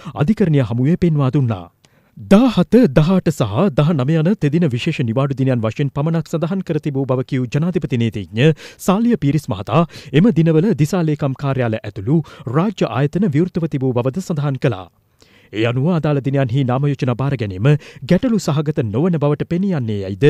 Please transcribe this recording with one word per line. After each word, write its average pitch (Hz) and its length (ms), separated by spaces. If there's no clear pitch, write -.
අධිකරණය 151 500
හමුවේ 127 340
පෙන්වා 151 340
දුන්නා. 113 360
දාහත, 190 580
දහඅට 160 400
සහ 123 240
දහනමය 147 440
යන 160 180
තෙදින 160 340
විශේෂ 127 360
නිවාඩු 131 320
දිනයන් 131 240
වශයෙන් 110 320
පමණක් 160 340
සඳහන් 170 380
කර 156 160
තිබූ 139 240
බව 127 220
කියූ 127 220
ජනාධිපති 147 520
නීතිඥ 110 480
සාලිය 226 400
පීරිස් 147 320
මහතා 104 340
එම 180 220
දිනවල 165 420
දිසා 165 300
ලේකම් 147 320
කාර්යාල 127 420
ඇතුළු 110 400
රාජ්‍ය 165 420
ආයතන 147 400
විවෘතව 160 400
තිබූ 131 240
බවද 127 320
සඳහන් 143 340
කළා. 95 300
ඒ 107 120
අනුව 127 240
අදාළ 151 320
දිනයන්හි 135 420
නාම 127 220
යෝජනා 135 320
බාර 135 180
ගැනීම 101 300
ගැටලු 208 360
සහගත 151 460
නොවන 143 340
බවට 147 300
පෙනී 185 260
යන්නේ 110 260
යයිද 95 300